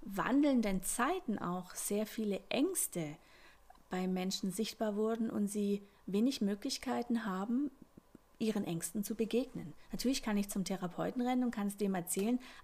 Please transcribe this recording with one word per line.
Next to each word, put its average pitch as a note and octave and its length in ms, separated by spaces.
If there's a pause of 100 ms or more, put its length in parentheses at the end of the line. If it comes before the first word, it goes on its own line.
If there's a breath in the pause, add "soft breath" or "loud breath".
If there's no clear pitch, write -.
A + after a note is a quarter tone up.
wandelnden G#3+ 800
Zeiten C4+ 560
auch F3+ 360
sehr G#3 320
viele G3+ 340 (100)
Ängste G#3 680 (720 soft breath)
bei F#3 180
Menschen F#3 460
sichtbar G#3+ 420
wurden A3 360
und G#3 180
sie G3+ 340 (220 loud breath)
wenig A3 380
Möglichkeiten A#3 840
haben, A3+ 460 (680)
ihren G#3+ 260
Ängsten E3+ 400
zu A3+ 100
begegnen. G#3+ 580 (180 soft breath)
Natürlich B3+ 320
kann G#3 140
ich G3+ 140
zum F#3+ 140
Therapeuten F#3 580
rennen B3+ 220
und A#3+ 60
kann G3+ 160
es G3+ 120
dem G3 160
erzählen, G3 440 (260 loud breath)